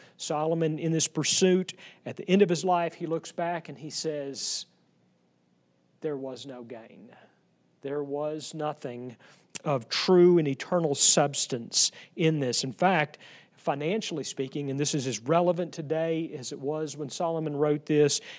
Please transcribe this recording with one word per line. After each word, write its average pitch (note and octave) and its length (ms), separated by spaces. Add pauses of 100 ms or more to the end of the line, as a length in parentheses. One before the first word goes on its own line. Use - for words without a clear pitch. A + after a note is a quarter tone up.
(180)
Solomon, D#3+ 600
in D#3+ 140
this D#3+ 160
pursuit, F#3 680 (320)
at B2 120
the - 120
end G3 140
of F3 60
his E3+ 140
life, E3+ 300
he E3+ 140
looks D#3+ 240
back E3+ 380
and C3+ 80
he D3 120
says, C#3 760 (1400)
"There D3 160
was C3 280
no B2 180
gain. A#2 460 (720)
There C#3+ 220
was D3 500
nothing B2+ 640 (460)
of C#3 260
true F3+ 480
and D#3 100
eternal D3+ 460
substance - 960 (240)
in D#3+ 240
this." B2 240
In C3 100
fact, E3+ 440 (380)
financially D#3 680
speaking, C#3 460
and C3+ 100
this D3 140
is C3+ 140
as A2+ 140
relevant E3 520
today D#3+ 640
as B2 140
it C#3 80
was D3 360
when C#3+ 140
Solomon D#3+ 460
wrote D3 320
this, D3 340 (180)